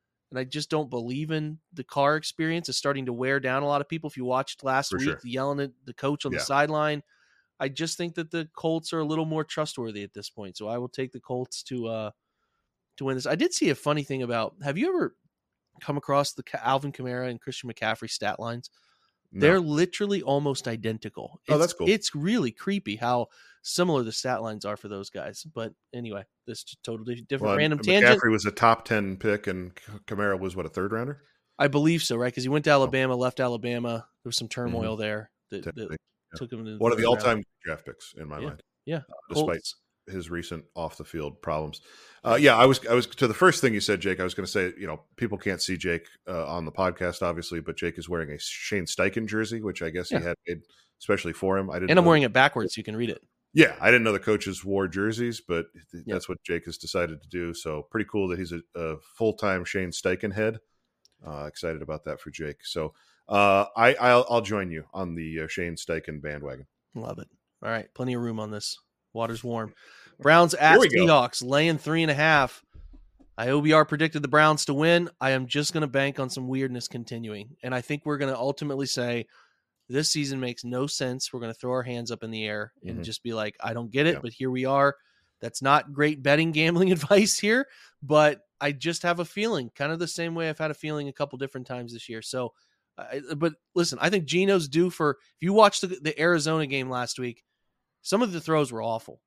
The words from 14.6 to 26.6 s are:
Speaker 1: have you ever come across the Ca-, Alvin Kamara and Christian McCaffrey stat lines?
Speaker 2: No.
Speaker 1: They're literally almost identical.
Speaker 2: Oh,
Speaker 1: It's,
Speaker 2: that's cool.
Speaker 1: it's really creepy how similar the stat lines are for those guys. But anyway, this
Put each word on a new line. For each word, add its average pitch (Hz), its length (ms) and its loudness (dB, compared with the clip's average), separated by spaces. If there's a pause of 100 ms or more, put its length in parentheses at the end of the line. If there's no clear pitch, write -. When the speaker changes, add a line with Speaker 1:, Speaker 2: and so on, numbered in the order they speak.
Speaker 1:
have 143 160 -4
you 302 100 0
ever 359 280 -2 (640)
come 143 160 -4
across 143 360 0
the 131 120 -12
Ca-, - 180 -8
Alvin 135 300 0
Kamara 127 360 -6
and 120 120 -8
Christian - 300 -12
McCaffrey 113 380 -4
stat - 320 -4
lines? 117 300 -8 (600)
Speaker 2:
No. 95 80 -6
Speaker 1:
They're 175 200 6
literally 180 640 0
almost 139 460 -2
identical. 110 800 -8
Speaker 2:
Oh, 151 60 2
Speaker 1:
It's, 147 60 4
Speaker 2:
that's 170 120 2
cool. - 160 -2
Speaker 1:
it's - 260 2
really 156 380 0
creepy 190 420 -4
how 120 340 0 (340)
similar 165 420 2
the 110 80 -6
stat 123 300 -2
lines 110 220 -8
are 104 120 -6
for - 100 -14
those 98 240 -10
guys. 92 420 -12
But 113 200 -8 (200)
anyway, 113 300 -10 (240)
this 120 140 -12